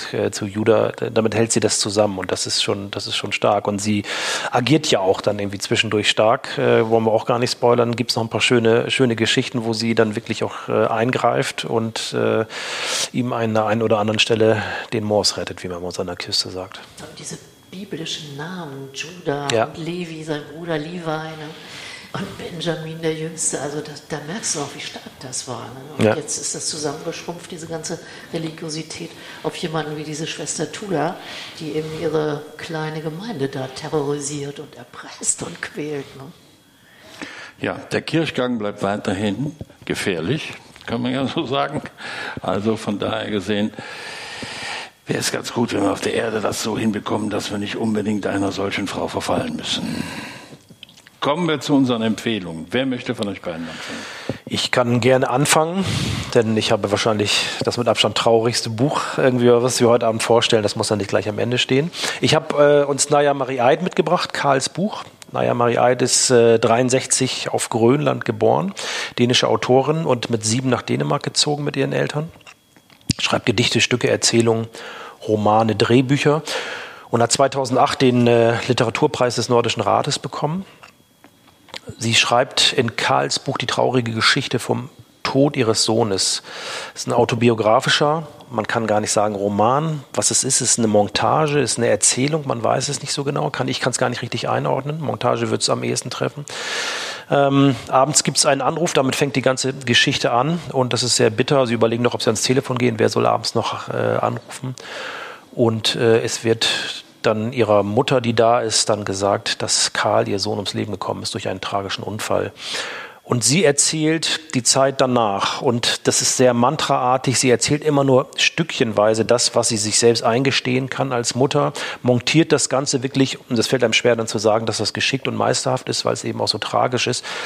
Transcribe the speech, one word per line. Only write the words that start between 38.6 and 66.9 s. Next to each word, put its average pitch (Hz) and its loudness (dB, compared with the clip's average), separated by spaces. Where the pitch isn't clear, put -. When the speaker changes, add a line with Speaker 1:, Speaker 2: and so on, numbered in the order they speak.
Speaker 3:
weiterhin 101 -2
gefährlich, 92 -4
kann 117 -4
man 123 -2
ja 135 -2
so 147 -4
sagen. 143 -2
Also 101 0
von 104 -4
daher 104 -4
gesehen 104 -2
wäre - -2
es - -2
ganz - -6
gut, 117 0
wenn 101 -2
wir 98 2
auf - -6
der - -2
Erde 110 -2
das 101 -4
so 107 -2
hinbekommen, 107 -2
dass 104 -4
wir 104 -4
nicht 101 -6
unbedingt 107 -2
einer 98 -2
solchen 98 -4
Frau 82 -6
verfallen 90 -4
müssen. - -6
Kommen 160 0
wir 151 0
zu - 0
unseren 123 4
Empfehlungen. 92 -2
Wer 123 0
möchte 123 -4
von 107 -4
euch 95 -8
beiden 82 -8
anfangen? - -12
Speaker 1:
Ich - -4
kann 120 2
gerne 131 4
anfangen, 160 2
denn 110 4
ich 107 2
habe 101 0
wahrscheinlich 104 2
das - 0
mit 120 0
Abstand 110 2
traurigste 117 2
Buch, 123 0
irgendwie, 123 6
was 120 4
wir 120 8
heute 120 4
Abend 110 0
vorstellen. 113 4
Das 104 -2
muss 110 -2
dann 107 0
nicht 98 -4
gleich 104 0
am 107 -4
Ende 120 0
stehen. 143 0
Ich 139 2
habe, 147 6
äh, 139 0
uns 139 -2
Naja 143 4
Marie 131 -2
Eid 151 4
mitgebracht, 170 0
Karls 139 2
Buch. - -4
Naja 123 2
Marie 120 2
Eid 123 4
ist, - 2
äh, 117 6
dreiundsechzig 123 2